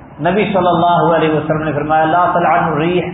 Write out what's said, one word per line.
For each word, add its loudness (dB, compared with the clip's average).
نبی 0
صلی 0
اللہ 2
علیہ 0
وسلم -2
نے -4
فرمایا، 0
"لا 2
تلعن 0
الريح -2